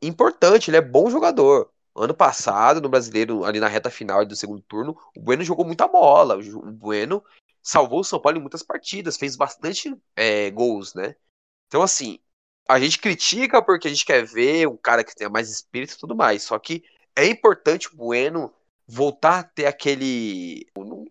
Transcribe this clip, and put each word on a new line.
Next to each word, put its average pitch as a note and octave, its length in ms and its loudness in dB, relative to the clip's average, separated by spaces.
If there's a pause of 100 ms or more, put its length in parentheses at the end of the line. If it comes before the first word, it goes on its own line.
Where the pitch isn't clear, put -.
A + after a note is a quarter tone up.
importante, F3+ 640 4
ele D#3 80 4
é E3 60 6
bom C#3+ 260 2
jogador. G3 640 2 (220)
Ano B2+ 200 -2
passado, C3 640 2
no C#3+ 80 -4
Brasileiro, A2+ 560 0
ali G#2+ 160 -2
na G#2+ 80 0
reta G#2+ 220 -4
final G2+ 340 -2
do G#2 100 -8
segundo G#2 280 -12
turno, C3+ 340 -10 (180)
o - 60 -20
Bueno E3 240 -2
jogou F3 200 -2
muita E3 220 0
bola. D#3+ 500 6
O G2+ 60 -8
Ju-, G#2+ 160 -16
o G#2+ 140 -16
Bueno A2 500 -4 (400)
salvou C#3 380 0
o G3 40 -4
São - 160 -6
Paulo D#3+ 180 0
em - 20 -8
muitas D3 220 -14
partidas, E3+ 560 -10
fez C3+ 180 -8
bastante, F#3 580 -6 (220)
é, G#2 340 0
gols, G#2+ 440 -4
né? G2 200 -6 (520)
Então, D3+ 160 0
assim, C3+ 360 -4 (480)
a C3 140 4
gente D3+ 180 0
critica A3+ 640 0
porque F3 260 0
a - 20 -2
gente D3 160 -4
quer B2 180 2
ver C3 440 2
um A#2+ 80 -6
cara A#2 280 2
que - 100 -18
tenha G#2 140 -8
mais A2 220 -4
espírito B2 440 -12
e - 40 -20
tudo A#2+ 180 -10
mais. A2+ 280 2
Só A2 140 -4
que E3 240 -10 (320)
é C#3+ 120 4
importante F#3+ 680 2
o D#3+ 40 -20
Bueno B2+ 560 -4 (360)
voltar C#3+ 520 0
a - 40 -8
ter - 220 -6
aquele, A#2+ 1000 -4 (100)
não C3+ 340 -16